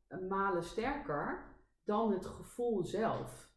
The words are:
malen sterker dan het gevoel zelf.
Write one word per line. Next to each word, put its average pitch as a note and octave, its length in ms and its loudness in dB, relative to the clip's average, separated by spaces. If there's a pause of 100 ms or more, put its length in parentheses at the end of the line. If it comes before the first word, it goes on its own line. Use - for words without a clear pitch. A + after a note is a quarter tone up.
(300)
malen F#3+ 340 4
sterker A3 920 -2 (280)
dan G#3+ 280 4
het F#3 140 0
gevoel A3+ 600 0
zelf. - 600 -2 (120)